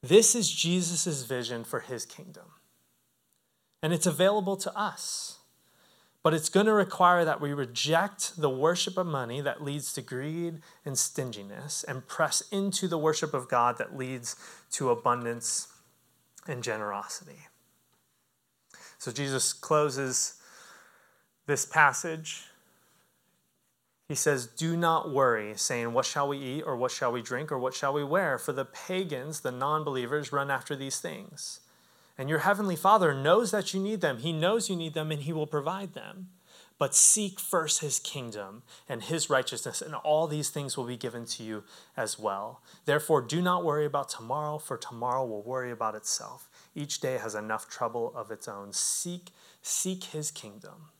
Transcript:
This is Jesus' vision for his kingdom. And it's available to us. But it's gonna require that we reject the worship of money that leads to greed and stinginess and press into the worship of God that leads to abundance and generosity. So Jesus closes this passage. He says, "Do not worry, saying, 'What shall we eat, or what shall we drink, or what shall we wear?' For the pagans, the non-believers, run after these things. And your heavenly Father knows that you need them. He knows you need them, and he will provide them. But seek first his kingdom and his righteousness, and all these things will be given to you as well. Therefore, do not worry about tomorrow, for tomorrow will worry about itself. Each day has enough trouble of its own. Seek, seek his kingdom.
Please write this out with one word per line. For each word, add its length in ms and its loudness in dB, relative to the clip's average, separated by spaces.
This 360 8
is 120 2
Jesus' 760 0
vision 400 -4
for 160 -4
his 260 -8
kingdom. 380 -18
And 100 2
it's 140 2
available 520 4
to 200 -6
us. 600 -6
But 120 6
it's 140 0
gonna 240 6
require 520 6
that 160 2
we 120 -2
reject 880 0
the 80 4
worship 480 2
of 120 0
money 320 -2
that 240 -4
leads 300 -4
to 60 -4
greed 600 -6
and 120 -4
stinginess 880 -4
and 240 -8
press 460 0
into 340 0
the 100 0
worship 380 2
of 140 -2
God 300 4
that 180 -6
leads 400 -6
to 200 0
abundance 760 0
and 160 -6
generosity. 840 -6
So 120 -8
Jesus 420 0
closes 880 0
this 200 0
passage. 800 2
He 60 -2
says, 320 2
"Do 280 -2
not 360 2
worry, 480 4
saying, 340 -2
'What 140 2
shall 220 0
we 100 -2
eat, 240 -6
or 120 -4
what 160 0
shall 220 0
we 80 -2
drink, 320 -4
or 60 -2
what 160 -2
shall 180 -2
we 100 0
wear?' 360 2
For 160 -4
the 100 -2
pagans, 760 -6
the 120 -4
non-believers, 800 -2
run 180 0
after 240 -2
these 240 -6
things. 640 -10
And 100 -6
your 120 2
heavenly 360 2
Father 380 6
knows 380 4
that 240 -2
you 60 0
need 200 -2
them. 200 0
He 120 -2
knows 380 2
you 60 -2
need 180 -6
them, 180 -2
and 120 -4
he 100 -4
will 120 -2
provide 460 -4
them. 380 -14
But 160 0
seek 440 6
first 420 0
his 180 -2
kingdom 640 -8
and 140 -6
his 260 -2
righteousness, 540 0
and 120 -8
all 320 2
these 220 -2
things 260 -4
will 120 -4
be 100 -6
given 300 -6
to 160 -8
you 220 -8
as 240 -4
well. 440 -2
Therefore, 340 4
do 220 -2
not 200 2
worry 220 2
about 240 -2
tomorrow, 480 -4
for 220 -8
tomorrow 480 -2
will 160 -6
worry 280 -4
about 240 -2
itself. 540 -8
Each 240 -6
day 200 -2
has 160 -6
enough 340 -4
trouble 480 -4
of 140 -10
its 180 -10
own. 240 -12
Seek, 600 -4
seek 440 -4
his 260 -6
kingdom. 680 -18